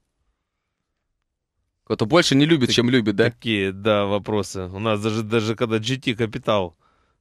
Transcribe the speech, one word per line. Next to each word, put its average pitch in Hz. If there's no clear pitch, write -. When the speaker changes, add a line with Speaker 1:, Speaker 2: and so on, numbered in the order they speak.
Speaker 1:
Кто-то 110
больше 135
не 143
любит, 151
Speaker 2:
так-, -
Speaker 1:
чем 120
любит, 110
да? 110
Speaker 2:
такие, 107
да, 101
вопросы. 98
У 92
нас 107
даже, 110
даже 110
когда 113
G 120
T 131
Capital 104